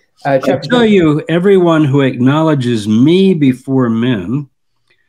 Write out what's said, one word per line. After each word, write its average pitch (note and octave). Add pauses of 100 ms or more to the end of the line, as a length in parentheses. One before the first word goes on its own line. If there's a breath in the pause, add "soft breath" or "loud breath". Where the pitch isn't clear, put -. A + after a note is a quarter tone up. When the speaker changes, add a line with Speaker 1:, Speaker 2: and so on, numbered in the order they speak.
(260)
Speaker 1:
Uh, C#3
Speaker 2:
"I C3+
Speaker 1:
chapter -
Speaker 2:
tell B3
Speaker 1:
ten. A3
Speaker 2:
you, D#3
everyone E3+
who C#3
acknowledges B2+
me E3
before C3
men, A2+ (580)